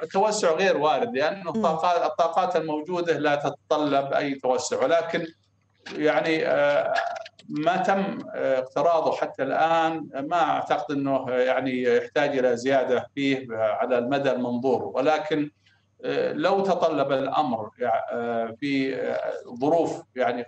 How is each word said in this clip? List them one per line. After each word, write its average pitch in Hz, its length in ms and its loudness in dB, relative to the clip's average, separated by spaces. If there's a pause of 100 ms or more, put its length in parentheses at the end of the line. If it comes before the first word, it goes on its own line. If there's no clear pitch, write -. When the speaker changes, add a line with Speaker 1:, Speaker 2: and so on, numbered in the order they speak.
Speaker 1:
التوسع 190 480 2
غير 175 260 2
وارد، 131 380 0
لأنه 160 360 -2
Speaker 2:
مم. 214 60 -4
Speaker 1:
الطاقات، 170 540 2
الطاقات 180 440 0
الموجودة 160 600 -2
لا 147 180 2
تتطلب 143 760 0
أي 139 220 0
توسع، 123 480 0
ولكن 165 420 0 (680)
يعني، 156 520 0
آه، 143 460 2 (560)
ما 156 280 0
تم، 196 420 0 (160)
آه، 131 240 0
اقتراضه 147 560 2
حتى - 280 -4
الآن 160 680 0 (200)
ما 170 140 2
أعتقد 143 520 0
أنه، 139 200 0
آه، 131 160 -2
يعني 127 520 2
يحتاج 127 540 2
إلى 123 200 2
زيادة 127 580 2
فيه 135 360 0
على 113 460 0
المدى 135 340 0
المنظور. 123 520 0
ولكن، 147 680 0 (540)
آه، 139 280 -2
لو 180 260 2
تطلب 160 520 2
الأمر 135 580 -2 (100)
يع-، 117 320 0
آه، 120 480 -4
في، 135 360 -2
آه، - 380 -4 (260)
ظروف 151 420 2 (140)
يعني 123 320 -2